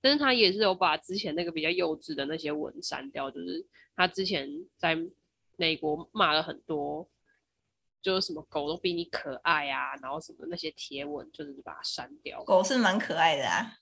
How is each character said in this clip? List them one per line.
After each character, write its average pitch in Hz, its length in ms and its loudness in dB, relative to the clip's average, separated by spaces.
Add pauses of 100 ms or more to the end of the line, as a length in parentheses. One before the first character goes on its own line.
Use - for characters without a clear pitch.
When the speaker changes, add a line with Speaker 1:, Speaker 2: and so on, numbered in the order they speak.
Speaker 1:
但 269 120 4
是 294 60 4
他 277 140 4
也 220 180 6
是 196 80 -2
有 202 160 4
把 180 220 2
之 185 200 -6
前 202 180 -4
那 175 100 0
个 170 80 -4
比 160 100 -4
较 156 60 0
幼 170 300 0
稚 156 160 -8
的 139 100 -2
那 151 120 -4
些 151 140 -4
文 151 320 -4
删 139 280 -8
掉， 135 200 -6
就 - 100 -12
是 175 240 -6 (300)
他 180 140 4
之 190 160 -2
前 160 240 -2 (280)
在 160 220 0 (580)
美 160 200 2
国 151 360 -4
骂 180 200 4
了 156 100 4
很 160 200 -8
多， 151 440 -4 (920)
就 190 180 0
是 185 80 -2
什 180 60 -8
么 151 160 -10
狗 143 180 -2
都 156 100 -2
比 175 180 0
你 170 100 -2
可 - 300 -6 (100)
爱 151 260 2
啊， 135 320 -4
然 131 80 -8
后 147 80 -4
什 - 140 -14
么 156 160 -14
那 175 80 -6
些 160 160 -6
贴 139 320 -10
文， 147 260 -10
就 - 140 -12
是 143 80 -14 (100)
把 - 120 -12
它 - 80 -16
删 - 280 -8 (120)
掉。 - 200 -10
Speaker 2:
狗 190 220 6
是 254 140 2
蛮 202 200 6
可 220 160 -2
爱 160 220 6
的 135 100 0
啊。 110 360 0